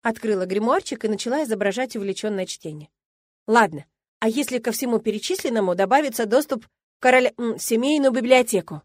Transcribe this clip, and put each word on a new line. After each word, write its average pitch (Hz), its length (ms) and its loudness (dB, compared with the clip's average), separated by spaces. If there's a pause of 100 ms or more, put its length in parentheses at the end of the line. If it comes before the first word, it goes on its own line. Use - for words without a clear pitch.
Открыла 214 420 -2
гримуарчик 226 600 -2
и 214 40 0
начала 240 360 -2
изображать 214 500 -2
увлеченное 202 520 -6
чтение. 151 440 -14 (560)
"Ладно, 202 400 2 (320)
а 220 100 0
если 254 300 -2
ко 233 140 -4
всему 233 260 -2
перечисленному 220 760 -2
добавится 240 500 2
доступ 254 400 0
к - 20 -20 (300)
короле-, 254 400 4
м, 233 200 -4
семейную 269 520 2
библиотеку?" 233 760 2